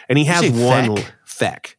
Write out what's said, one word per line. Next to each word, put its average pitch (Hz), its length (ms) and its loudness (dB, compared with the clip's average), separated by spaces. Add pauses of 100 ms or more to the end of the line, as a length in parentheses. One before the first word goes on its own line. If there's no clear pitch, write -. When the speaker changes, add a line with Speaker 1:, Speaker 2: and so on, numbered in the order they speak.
Speaker 1:
And 131 80 2
he 147 80 2
Speaker 2:
You 147 80 -2
Speaker 1:
has 175 80 2
Speaker 2:
say 175 100 2
Speaker 1:
one 120 460 2
Speaker 2:
Feck? 95 100 -4
Speaker 1:
l-, - 60 -20 (140)
Feck. - 520 -8